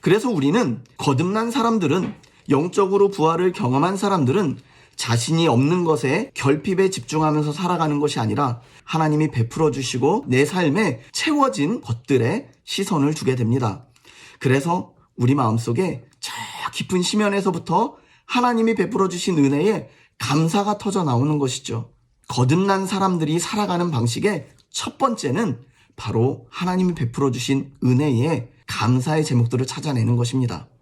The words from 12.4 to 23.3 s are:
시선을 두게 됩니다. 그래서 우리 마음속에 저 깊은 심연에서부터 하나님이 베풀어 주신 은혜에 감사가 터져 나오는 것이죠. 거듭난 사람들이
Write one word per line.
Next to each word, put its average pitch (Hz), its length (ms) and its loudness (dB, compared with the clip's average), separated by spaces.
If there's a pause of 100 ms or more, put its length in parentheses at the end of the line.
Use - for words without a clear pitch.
시선을 156 500 -2
두게 131 200 -2
됩니다. 120 520 -2 (520)
그래서 170 540 0 (240)
우리 123 180 2
마음속에 120 720 -2 (160)
저 - 120 -12 (400)
깊은 185 300 -4
심연에서부터 196 960 -2 (300)
하나님이 226 480 2
베풀어 190 340 0
주신 175 300 -2
은혜에 143 500 2 (300)
감사가 196 600 0
터져 190 260 -2
나오는 143 340 0
것이죠. 120 520 -4 (380)
거듭난 190 580 2
사람들이 185 520 0